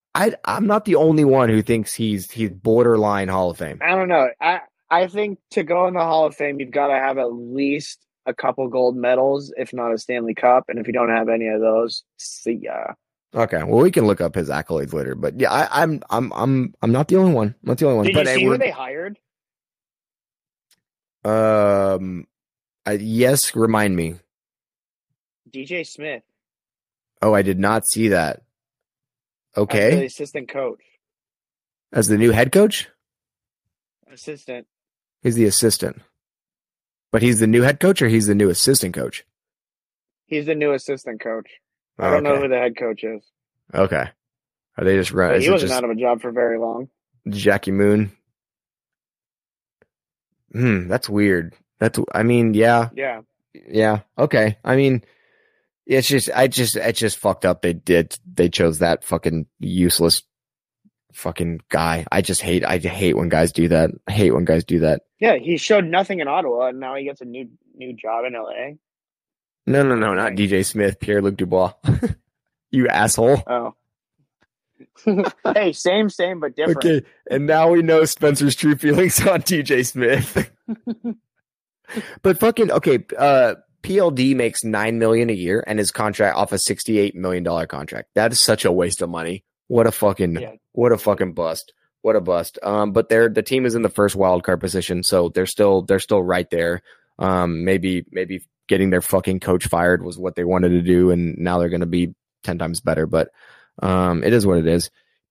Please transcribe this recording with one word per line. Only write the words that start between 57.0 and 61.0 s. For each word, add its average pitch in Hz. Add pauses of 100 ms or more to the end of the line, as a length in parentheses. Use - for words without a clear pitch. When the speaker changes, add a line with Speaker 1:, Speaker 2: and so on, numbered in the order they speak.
Speaker 1:
fucked -
up. 90
They 87
did, 85
they 87
chose 82
that 85
fucking 82 (140)
useless 90 (880)